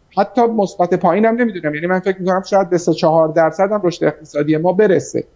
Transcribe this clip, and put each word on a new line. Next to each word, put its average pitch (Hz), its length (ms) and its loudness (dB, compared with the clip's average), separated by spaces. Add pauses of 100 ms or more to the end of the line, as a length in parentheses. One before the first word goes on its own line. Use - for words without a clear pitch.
(180)
حتی 202 240 0
مثبت 202 520 0
پایین 185 320 2
هم 226 100 2
نمی‌دونم. 180 400 -2
یعنی 160 120 -4
من 185 120 0
فکر 190 200 -4
می‌کنم 185 220 -2
شاید 190 280 0
به 180 80 2
سه 170 160 0
چهار 160 340 2
درصد 165 440 0
هم 208 120 -2
رشد - 200 -2
اقتصادی 151 540 -2
ما 175 160 0
برسه. 185 500 0 (120)